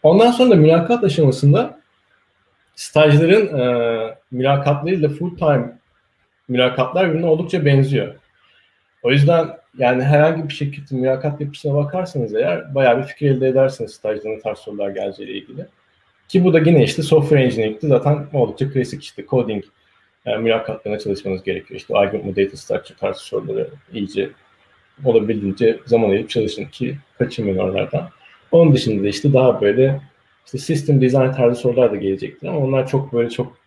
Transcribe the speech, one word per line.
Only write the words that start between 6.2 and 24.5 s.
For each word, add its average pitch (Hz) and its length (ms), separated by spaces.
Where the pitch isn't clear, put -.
mülakatlar 127 600
birbirine 165 180
oldukça 160 380
benziyor. 135 500
O 120 80
yüzden 147 380
yani 127 260
herhangi 151 440
bir 143 60
şirketin 139 460
mülakat 135 400
yapısına 143 340
bakarsanız 143 600
eğer 143 400
bayağı 131 240
bir 135 40
fikir 139 280
elde 131 180
edersiniz 127 460
stajda 107 340
ne 110 120
tarz 107 180
sorular 101 320
geleceğiyle 98 480
ilgili. 131 280
Ki 180 160
bu 180 80
da 165 60
yine 151 260
işte - 180
software 147 400
engineering'de 110 460
zaten 143 440
oldukça 131 400
klasik - 300
işte - 240
coding, 110 380
e, 110 100
mülakatlarına 113 640
çalışmanız 95 440
gerekiyor. - 380
İşte - 140
algoritma 101 420
data 98 200
structure - 420
tarzı 98 220
soruları - 500
iyice 98 380